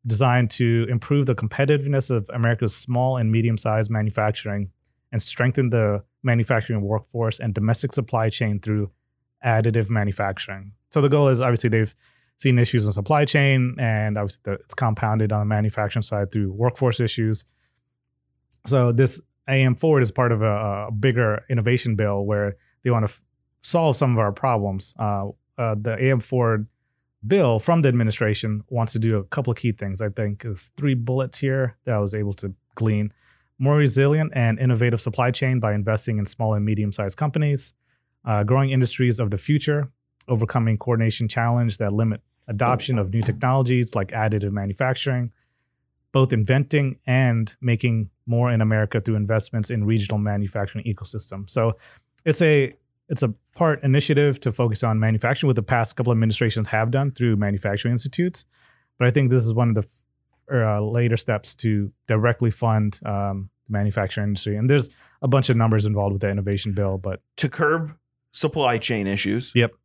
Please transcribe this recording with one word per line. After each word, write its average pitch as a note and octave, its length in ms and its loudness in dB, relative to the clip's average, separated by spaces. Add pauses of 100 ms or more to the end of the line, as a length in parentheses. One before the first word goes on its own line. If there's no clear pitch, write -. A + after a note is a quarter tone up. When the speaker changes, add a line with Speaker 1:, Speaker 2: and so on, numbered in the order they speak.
Speaker 1:
designed A#2+ 460 2
to A#2 380 2
improve C3+ 380 0
the B2+ 60 0
competitiveness C#3 760 0
of A2 220 -2
America's A#2 420 0
small B2+ 420 -2
and A2 140 0
medium-sized A2 580 0
manufacturing G#2+ 800 -2 (440)
and A2+ 80 -2
strengthen B2+ 480 0
the G#2+ 340 0 (200)
manufacturing A#2 580 0
workforce A2 580 -4
and A2 140 -4
domestic A2+ 400 -2
supply A2+ 360 -2
chain G#2 300 -2
through G#2 320 -4 (540)
additive A2 440 2
manufacturing. G2+ 840 -4 (180)
So - 100 0
the C#3+ 80 4
goal C#3+ 200 4
is, B2 120 2
obviously, A#2+ 280 2
they've A2 260 2 (400)
seen B2+ 240 4
issues A#2 260 2
in G#2+ 60 2
supply G#2 320 2
chain, C3+ 560 2
and G#2+ 380 0
obviously G2+ 260 -6
the, G2+ 120 -6
it's - 180 -18
compounded A2 580 0
on G#2 80 0
the G#2 60 -2
manufacturing G#2+ 580 -2
side G2+ 300 -4
through G2+ 180 -2
workforce A#2+ 480 0
issues. A2 460 -2 (1200)
So B2 260 4
this A#2+ 280 2 (300)
A C3+ 140 4
M B2+ 120 2
Ford D3+ 260 4
is A2+ 100 2
part B2 200 2
of G#2+ 100 2
a, G#2 460 0
a A#2 40 -10
bigger A2 580 0
innovation A#2+ 460 0
bill G2+ 300 -2
where G2+ 300 -2 (280)
they B2+ 80 -2
wanna A2 140 2
f-, - 160 -8 (400)
solve D#3+ 360 2
some B2+ 160 2
of A2+ 60 2
our G#2 120 2
problems. G2+ 680 -2
Uh, G2+ 320 -2 (280)
uh, A2+ 220 -2
the A2+ 200 -4
A C3 120 4
M C3 100 2
Ford A2+ 460 0 (580)
bill B2 340 4
from E3+ 220 2
the C#3+ 80 6
administration G#2+ 800 0
wants A#2 240 -2
to A#2 60 -2
do A2 180 2
a G2 80 -2
couple B2 260 -4
of A2 60 -2
key A#2+ 140 -2
things. G2 300 -8
I G#2+ 80 -2
think G#2 340 -6
there's G#2 340 -10
three C#3+ 160 0
bullets B2+ 460 -4
here C3+ 460 -2
that B2 100 0
I G#2 40 2
was G2+ 160 -2
able G#2 200 -4
to F#2+ 180 -10 (220)
glean. G#2 360 0 (480)
More C#3 160 4
resilient D3 600 2
and A#2 240 2
innovative A#2+ 420 2
supply B2 300 0
chain B2+ 280 0
by G#2+ 140 0
investing G#2+ 440 -2
in G#2 80 -2
small A2 280 -2
and G#2 120 0
medium-sized G#2 520 -2
companies, D3 560 -2 (520)
uh, G#2+ 180 2
growing C3 280 2
industries B2 480 2
of A2+ 120 0
the G2+ 60 -2
future, D3 540 -2 (360)
overcoming A2+ 500 0
coordination A2+ 500 0
challenge A#2+ 500 0
that G2+ 160 -2
limit G#2+ 280 0 (260)
adoption B2 500 0
of F#2+ 160 -2
new A2+ 80 0
technologies B2 760 0
like G2 160 -2
additive G#2+ 400 -2
manufacturing, A#2+ 800 -2 (800)
both C3 220 4
inventing C3 720 0
and B2 560 0
making A#2 480 0 (160)
more A#2+ 260 0
in A2+ 100 2
America A2 380 0
through A2 160 -2
investments G#2+ 540 -2
in G#2+ 160 -2
regional G#2+ 320 0
manufacturing G2+ 680 -4
ecosystem. G2 640 -10
So A2+ 280 0 (480)
it's D#3+ 160 2
a, D3+ 320 4 (360)
it's D#3 140 -2
a A2 100 0 (220)
part D#3 280 0
initiative C#3+ 580 2
to A#2+ 100 -2
focus A2+ 320 0
on A2 160 2
manufacturing, A2 480 0
what C3 80 4
the A2+ 80 0
past A#2 320 0
couple B2 160 0
of A#2 60 4
administrations A2+ 500 0
have A2 240 0
done C3+ 200 0
through A#2+ 260 0
manufacturing G2+ 560 -2
institutes. D#3 520 -4 (520)
But B2 100 4
I B2 40 4
think C3 180 2
this B2 160 4
is A2+ 80 0
one A#2+ 160 2
of A2 60 2
the G#2+ 60 0
f-, - 720 -14
uh, G#2+ 280 0
later A#2 360 0
steps - 380 -4
to G#2 360 -2 (160)
directly A#2 440 2
fund, G#2+ 540 0
um, G2 440 -4 (180)
the G#2+ 60 -6
manufacturing G2+ 560 -2
industry. G2+ 280 -4
And A#2+ 120 0
there's C#3 200 2 (320)
a C#3 60 -2
bunch C3 220 2
of A#2+ 80 2
numbers A2 280 4
involved G2+ 280 0
with G2 80 -4
the G#2 80 -2
innovation G2+ 440 -2
bill, G2 240 -2
but F#2+ 240 -8 (160)
Speaker 2:
To D3 120 -2
curb D#3 440 -2 (380)
supply C#3+ 460 0
chain G#2+ 300 -2
issues. G2+ 480 -4
Speaker 1:
Yep. A#2 160 4 (140)